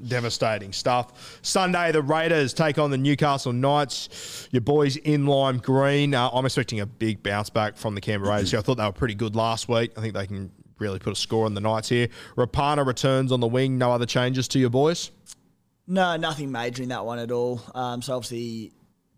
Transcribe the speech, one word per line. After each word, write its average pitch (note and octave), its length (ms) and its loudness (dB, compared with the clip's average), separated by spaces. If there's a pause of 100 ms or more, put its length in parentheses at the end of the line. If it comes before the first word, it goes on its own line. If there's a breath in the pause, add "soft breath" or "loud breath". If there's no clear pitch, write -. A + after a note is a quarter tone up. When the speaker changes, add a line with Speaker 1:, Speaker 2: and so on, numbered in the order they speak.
Speaker 1:
Devastating A2+ 640 -2
stuff. - 680 -2
Sunday, F3 500 2
the D3+ 100 4
Raiders D#3 500 2
take D#3 240 2
on D3 140 2
the C3+ 80 0
Newcastle C#3 540 2
Knights. - 1000 -2
Your B2 100 2
boys C#3+ 360 4
in D3 300 2
lime C3+ 320 2
green. C#3 540 2
Uh, B2 180 2
I'm B2+ 140 0
expecting A#2+ 360 -2
a G2+ 60 -4
big A2 360 -2
bounce G2+ 280 -2
back G#2+ 260 -2
from A2 180 -6
the G2 60 -8
Canberra G2+ 340 0
Raiders. G2 180 0
I A2+ 100 2
thought C3 160 0
they G#2+ 60 0
were G2+ 80 0
pretty A2+ 220 -2
good G#2+ 220 -2
last A2+ 320 0
week. A#2 280 0
I A2 40 -8
think A2 120 -4
they G2 140 -4
can G2 240 -8 (300)
really G2 180 -4
put G#2 140 -4
a F#2 40 -6
score A2 300 0
on G#2 80 -2
the G2+ 60 -6
Knights A2 280 -2
here. A#2+ 200 2 (280 loud breath)
Rapana C#3+ 480 2
returns C3 460 2
on B2+ 100 2
the A#2+ 80 2
wing. C3 300 2
No B2 140 4
other A#2+ 140 0
changes B2+ 420 0
to C3+ 100 0
your B2 120 4
boys? D3 420 0 (760)
Speaker 2:
No, F3+ 300 2
nothing D3+ 340 -4
major B2 320 -4
in B2 60 -6
that A2+ 180 -6
one A#2+ 140 -6
at A#2 100 -6
all. B2 320 -2 (120)
Um, B2 280 -6
so B2+ 140 -4
obviously A#2 560 -8 (460)